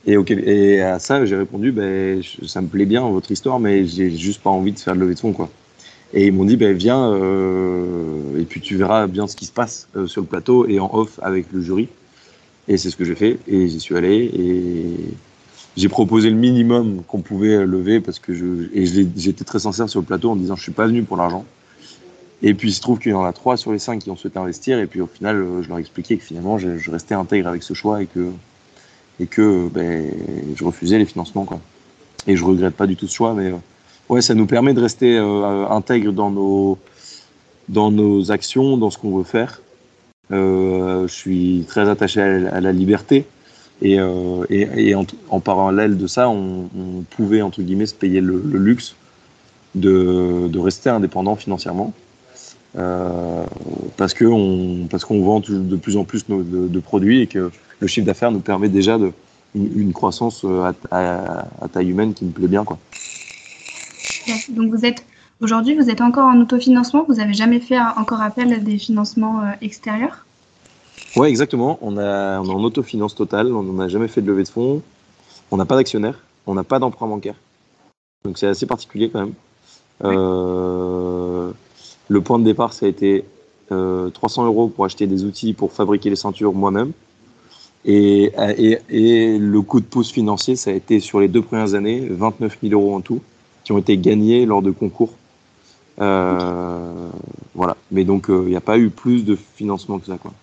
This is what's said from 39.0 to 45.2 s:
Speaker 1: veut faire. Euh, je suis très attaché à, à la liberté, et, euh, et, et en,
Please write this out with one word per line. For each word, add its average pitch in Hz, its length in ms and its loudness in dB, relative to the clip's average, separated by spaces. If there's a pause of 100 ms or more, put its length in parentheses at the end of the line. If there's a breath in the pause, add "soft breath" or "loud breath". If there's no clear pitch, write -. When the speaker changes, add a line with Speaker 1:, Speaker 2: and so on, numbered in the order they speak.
Speaker 1:
veut 92 80 -2
faire. 117 360 -4 (720)
Euh, 92 760 0
je 87 60 -8
suis 90 560 0
très 101 200 2
attaché 104 320 0
à, 95 360 0
à 92 40 -2
la 92 120 2
liberté, 101 540 2 (560 soft breath)
et, 98 180 6
euh, 90 500 -2
et, 104 380 2
et 101 60 6
en, 98 120 0 (220)